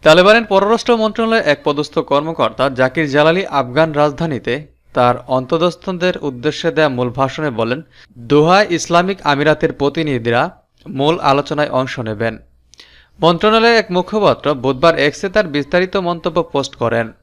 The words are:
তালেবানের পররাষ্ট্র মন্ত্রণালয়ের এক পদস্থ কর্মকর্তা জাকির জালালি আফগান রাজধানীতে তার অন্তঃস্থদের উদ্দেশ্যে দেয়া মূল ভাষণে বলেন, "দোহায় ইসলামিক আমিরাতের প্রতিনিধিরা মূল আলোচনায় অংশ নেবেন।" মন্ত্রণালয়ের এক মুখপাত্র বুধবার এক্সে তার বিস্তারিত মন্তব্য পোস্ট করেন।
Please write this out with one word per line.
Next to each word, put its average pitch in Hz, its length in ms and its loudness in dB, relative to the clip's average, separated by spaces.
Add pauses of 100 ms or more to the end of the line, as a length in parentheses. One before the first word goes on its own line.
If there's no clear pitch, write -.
তালেবানের 185 420 6
পররাষ্ট্র 214 520 2
মন্ত্রণালয়ের 220 520 0
এক 143 160 2
পদস্থ 147 340 -2
কর্মকর্তা 143 720 -2
জাকির 131 400 -2
জালালি 160 360 2
আফগান 143 460 -2
রাজধানীতে 147 720 -2 (280)
তার 123 200 2 (120)
অন্তঃস্থদের 170 920 -2
উদ্দেশ্যে 143 500 -4
দেয়া 151 180 0
মূল 123 200 -2
ভাষণে 135 420 -4
বলেন, 117 320 -4 (360)
"দোহায় 151 520 4
ইসলামিক 175 540 0
আমিরাতের 147 480 0
প্রতিনিধিরা 139 920 -2 (260)
মূল 147 300 0
আলোচনায় 143 520 -2
অংশ 127 280 -4
নেবেন।" 110 400 -6 (840)
মন্ত্রণালয়ের 214 540 4
এক 220 140 2
মুখপাত্র 180 640 0
বুধবার 135 440 0
এক্সে 143 300 -2
তার 196 180 0
বিস্তারিত 175 500 -2
মন্তব্য 175 460 -2
পোস্ট 139 320 -4
করেন। 113 380 -2 (100)